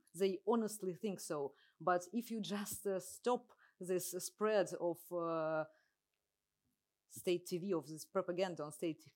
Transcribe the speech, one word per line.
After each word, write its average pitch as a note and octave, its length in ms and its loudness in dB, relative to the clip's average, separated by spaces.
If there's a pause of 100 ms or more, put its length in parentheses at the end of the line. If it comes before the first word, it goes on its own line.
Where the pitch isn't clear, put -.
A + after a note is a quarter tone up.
(140)
they F#3+ 320 4
honestly G#3 480 2
think F#3+ 260 -2
so. C#3+ 320 -4 (280)
But F3+ 320 4
if A#3 180 -2
you A3+ 100 -2
just, G3+ 460 -4
uh, F#3+ 140 0
stop - 520 -2 (280)
this F3+ 320 -2
spread G3+ 560 2 (120)
of, E3+ 180 0 (140)
uh, D#3+ 520 0 (1500)
state F3 360 0
T F3+ 120 -2
V, F#3+ 160 -2
of D3 140 0
this D#3 160 -10
propaganda F3+ 580 0
on D3+ 100 -6
state, D#3+ 300 -4 (140)